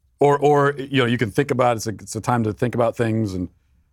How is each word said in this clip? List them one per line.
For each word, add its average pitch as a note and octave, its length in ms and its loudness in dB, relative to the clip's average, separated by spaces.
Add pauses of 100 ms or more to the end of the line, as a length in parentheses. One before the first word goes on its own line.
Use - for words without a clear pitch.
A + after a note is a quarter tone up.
(220)
or, C#3+ 180 4
or, C#3+ 380 4
you C3+ 220 -2
know, B2 60 4
you A#2+ 120 0
can G#2+ 140 -2
think C3+ 200 -2
about, B2 240 2
it's G#2+ 120 -8
a, - 20 -4
it's G2+ 260 -12
a G#2+ 60 -6
time A#2+ 220 0
to G#2+ 100 -2
think B2 220 -2
about A#2 200 0
things. A2 380 -2
And F2+ 160 -6 (440)